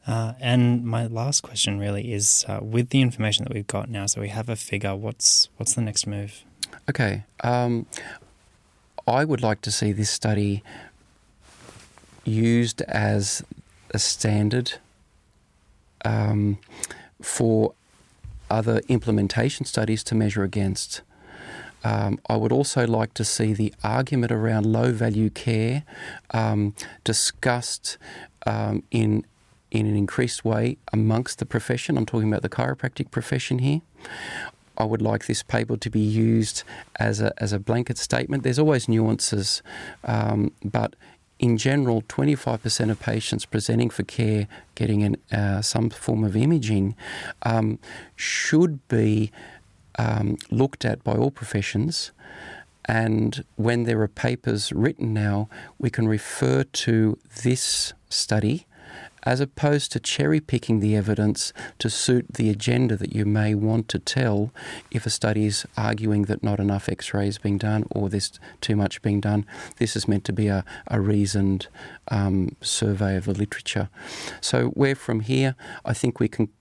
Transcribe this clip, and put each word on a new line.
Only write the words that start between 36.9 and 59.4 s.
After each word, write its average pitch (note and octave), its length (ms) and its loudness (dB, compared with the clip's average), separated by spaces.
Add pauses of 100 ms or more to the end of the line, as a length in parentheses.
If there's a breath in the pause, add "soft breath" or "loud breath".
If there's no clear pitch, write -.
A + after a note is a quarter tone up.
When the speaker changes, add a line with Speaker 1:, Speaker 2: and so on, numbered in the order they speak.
Speaker 2:
as G#2+ 200 0
a, A2 180 0
as G#2 140 -2
a G2+ 80 -2
blanket A#2 380 -2
statement. B2+ 460 -2
There's B2+ 160 0
always D3+ 280 4
nuances, A2 760 2 (420 loud breath)
um, G#2+ 480 0 (120)
but A2 320 -2 (440 loud breath)
in A#2 180 4
general, B2+ 500 2
twenty-five C3+ 560 0
percent A2+ 280 0
of G#2 80 -2
patients A2 460 -2
presenting A2+ 440 2
for - 140 -4
care G#2+ 440 0 (280 loud breath)
getting G#2 280 2
an, G2+ 140 2 (140)
uh, G2+ 300 2
some A2+ 280 0
form A2 340 -2
of G#2 140 0
imaging, A2 580 2 (460 loud breath)
um, A2 360 2 (380 loud breath)
should - 720 0
be, G#2+ 440 2 (640 loud breath)
um, A2 400 0 (120)
looked B2 360 0
at A2+ 180 0
by A2 100 0
all B2 180 2
professions. A2 800 -2 (760 loud breath)
And A2+ 580 0 (120)
when A#2+ 280 2
there A2+ 180 2
are G#2+ 60 2
papers A#2+ 640 -2
written A2+ 420 0
now, G#2 360 0 (300 loud breath)
we B2+ 100 0
can A2+ 180 0
refer C3 560 0
to A2 540 2 (260)
this - 500 0 (160)
study G#2+ 560 0 (600 loud breath)
as B2+ 140 2
opposed D3 500 0